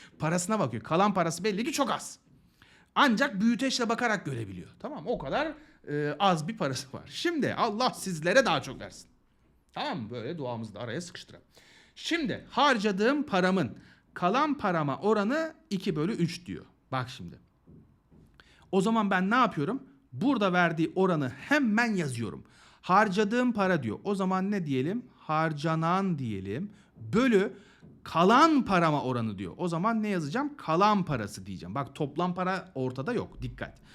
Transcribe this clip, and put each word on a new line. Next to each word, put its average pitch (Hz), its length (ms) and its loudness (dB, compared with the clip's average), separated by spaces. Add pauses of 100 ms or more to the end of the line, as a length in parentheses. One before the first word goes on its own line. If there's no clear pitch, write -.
(180)
Parasına 180 400 0
bakıyor. 120 240 -2
Kalan 190 320 2
parası 170 300 0
belli 214 200 -2
ki 294 80 -4
çok 262 180 0
az. - 280 -6 (760)
Ancak 240 460 4
büyüteçle 233 480 2
bakarak 226 360 0
görebiliyor. 101 440 -8 (100)
Tamam 226 260 -10
mı? 214 60 -4
O 202 80 -2
kadar, 254 340 -2 (360)
e, 147 300 -2
az 175 300 2
bir 226 80 -6
parası 135 360 -4
var. 76 140 -12
Şimdi 277 480 -2
Allah 247 360 0
sizlere 190 560 0
daha 151 160 0
çok 123 180 -12
versin. - 280 -16 (640)
Tamam 220 300 -6
mı? 107 80 -10
Böyle 123 280 -8
duamızı 113 360 -8
da 101 60 -12
araya 120 200 -8
sıkıştıralım. - 460 -16 (480)
Şimdi 269 560 -4
harcadığım 233 720 2
paramın 185 560 0 (360)
kalan 262 440 0
parama 160 400 -2
oranı 220 560 0 (160)
iki 185 260 -4
bölü 170 160 -2
üç - 340 -4
diyor. 90 180 -12 (280)
Bak 127 160 -4
şimdi. 85 300 -14 (1300)
O 190 80 4
zaman 214 300 2
ben 190 200 2
ne 233 40 2
yapıyorum? 220 480 2 (300)
Burada 202 400 2
verdiği 170 420 2
oranı 170 340 2
hemen 233 640 0
yazıyorum. 117 500 -4 (380)
Harcadığım 214 680 4
para 185 300 2
diyor. 107 220 -2
O 208 100 -2
zaman 185 360 0
ne 190 160 -2
diyelim? 147 380 -2 (120)
Harcanan 160 1040 0
diyelim. 107 540 -6 (240)
Bölü 202 560 2 (520)
kalan 247 600 6
parama 165 380 2
oranı 113 360 -2
diyor. 90 180 -8
O 175 120 -4
zaman 214 340 -2
ne 214 60 -2
yazacağım? 202 480 -4
Kalan 190 480 2
parası 104 420 -4
diyeceğim. 92 280 -10
Bak 135 200 -6
toplam 170 400 -2
para 185 400 -4
ortada 135 380 -4
yok. - 300 -6
Dikkat. - 380 -10 (140)